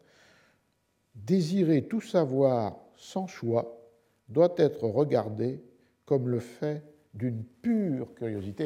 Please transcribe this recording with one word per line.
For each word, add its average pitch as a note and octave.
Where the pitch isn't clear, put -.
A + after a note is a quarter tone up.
Désirer E3
tout A3+
savoir C3
sans F#3+
choix F3
doit E3
être D3
regardé A#2+
comme C3
le A#2+
fait D3+
d'une A2
pure F#3+
curiosité. » G#2